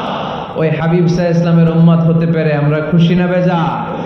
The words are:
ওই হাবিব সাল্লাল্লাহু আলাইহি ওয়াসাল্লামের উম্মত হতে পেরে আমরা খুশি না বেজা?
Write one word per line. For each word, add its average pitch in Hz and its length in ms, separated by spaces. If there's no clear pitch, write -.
ওই 160 120
হাবিব 165 380
সাল্লাল্লাহু 170 140
আলাইহি - 20
ওয়াসাল্লামের 165 480
উম্মত 165 280
হতে 165 280
পেরে 156 280
আমরা 147 260
খুশি 175 240
না 180 120
বেজা? 180 320